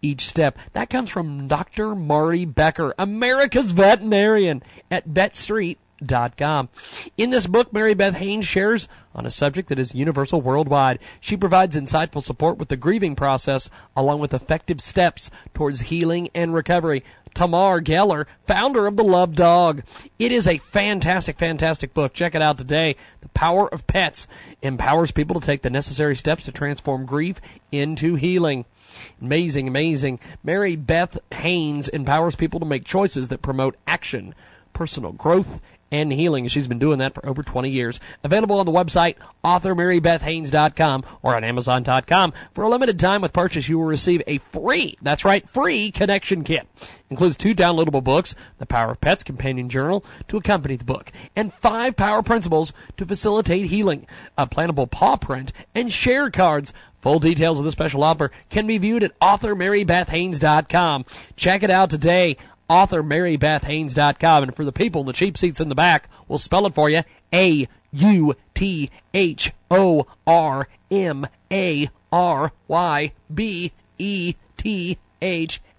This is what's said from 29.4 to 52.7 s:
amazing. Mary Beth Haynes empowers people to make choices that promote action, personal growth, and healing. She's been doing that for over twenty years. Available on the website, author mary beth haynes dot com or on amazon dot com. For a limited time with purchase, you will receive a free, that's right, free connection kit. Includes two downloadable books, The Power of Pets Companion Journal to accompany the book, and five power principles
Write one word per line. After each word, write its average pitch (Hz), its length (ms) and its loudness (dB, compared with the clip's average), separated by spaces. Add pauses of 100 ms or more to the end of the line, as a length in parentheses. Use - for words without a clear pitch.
amazing. 139 520 -2 (240)
Mary 180 320 -2
Beth 165 420 -2 (140)
Haynes 151 560 -2
empowers 151 480 0
people 165 240 -4
to 165 60 -6
make 139 180 -4
choices 165 460 -2
that 127 120 -10
promote 135 340 -2 (120)
action, 127 480 -6 (360)
personal 131 420 -8
growth, 170 460 0 (320)
and 147 220 -2
healing. 139 340 0
She's 139 200 -4
been 120 120 -4
doing 143 200 2
that 135 140 -4
for - 120 -14
over 139 180 -6
twenty 131 260 -4
years. 123 300 -4 (240)
Available 202 360 2
on 190 60 2
the 165 60 0
website, 170 440 2 (280)
author 180 320 2
mary 175 240 2
beth 165 240 2
haynes 160 260 -4
dot 151 260 2
com 139 280 0 (180)
or 127 140 0
on 110 80 -2
amazon 123 400 0
dot 131 240 0
com. 175 260 2 (220)
For 196 80 -4
a 220 60 2
limited 240 300 2
time 190 220 2
with 175 100 -2
purchase, 160 380 -2
you 160 80 0
will 160 80 0
receive 160 400 0
a 143 140 -4
free, 240 640 -4
that's 147 200 -2
right, 196 240 2
free 147 440 -2
connection 190 520 -2
kit. 151 240 -4 (440)
Includes 156 260 2
two 214 160 2
downloadable 165 500 2
books, 135 300 0 (240)
The - 80 -14
Power 117 280 -2
of - 80 -16
Pets 165 220 0
Companion 127 460 -6
Journal 147 340 -2 (260)
to 208 80 -2
accompany 143 400 -2
the 120 60 -10
book, - 280 -6 (240)
and 214 180 -4
five 233 420 0
power 214 280 2
principles 165 500 0 (240)